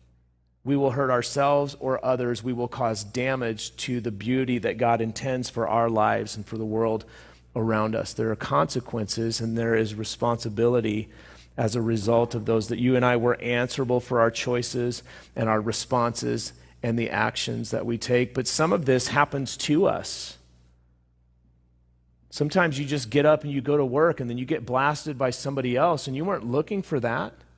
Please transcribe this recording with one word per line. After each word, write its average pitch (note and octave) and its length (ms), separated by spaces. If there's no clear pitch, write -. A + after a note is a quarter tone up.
We C#3 140
will C#3 160
hurt C3+ 180
ourselves C#3+ 680
or C3 240
others. A#2+ 400
We B2+ 80
will A#2+ 160
cause A2+ 340
damage B2 760
to B2 220
the A2 120
beauty B2 460
that G#2 200
God A#2 220
intends B2 500
for A2+ 160
our A#2 240
lives G#2+ 460
and G#2+ 100
for A2+ 120
the A2 60
world A2 400
around A2 400
us. - 160
There A2+ 180
are G#2+ 60
consequences A#2 1040
and A2+ 180
there A#2 160
is A2 220
responsibility A2+ 1120
as A#2 220
a A#2+ 60
result A#2 520
of G#2+ 120
those, A2 220
that F#2+ 100
you B2+ 180
and B2 80
I B2 140
were A#2+ 200
answerable B2 640
for B2 200
our A2+ 100
choices A#2+ 720
and A2 140
our A2 100
responses A#2 960
and A#2 160
the A2+ 120
actions A2+ 640
that A2+ 120
we A#2 140
take. B2 340
But C3 160
some D#3+ 240
of F3+ 140
this B2+ 220
happens C#3+ 500
to D3+ 280
us. - 520
Sometimes D3+ 480
you D3 80
just C3+ 240
get C#3+ 160
up D3+ 180
and D3 80
you C#3 80
go C#3+ 160
to D3 80
work D3 340
and A#2+ 120
then A#2+ 80
you B2+ 80
get D3 180
blasted C#3 540
by C3+ 100
somebody B2+ 480
else D3+ 300
and C3 100
you D3+ 80
weren't E3+ 220
looking D3+ 340
for D#3+ 200
that. A#2 340